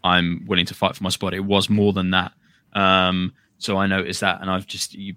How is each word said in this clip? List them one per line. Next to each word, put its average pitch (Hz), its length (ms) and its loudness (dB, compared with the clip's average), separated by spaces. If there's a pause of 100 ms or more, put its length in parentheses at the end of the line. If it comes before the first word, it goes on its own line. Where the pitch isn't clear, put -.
"I'm 87 420 2
willing 90 200 0
to - 80 -12
fight - 200 -2
for - 80 -10
my 95 80 -2
spot." 92 240 -4
It 98 100 -4
was 98 240 2
more 104 240 4
than 92 200 0
that. 92 200 0 (420)
Um, 92 580 2 (260)
so 98 200 -2
I 98 100 2
noticed 95 320 -2
that, 90 220 0
and 95 80 -6
I've 92 160 -2
just, - 280 -10
you 98 220 -12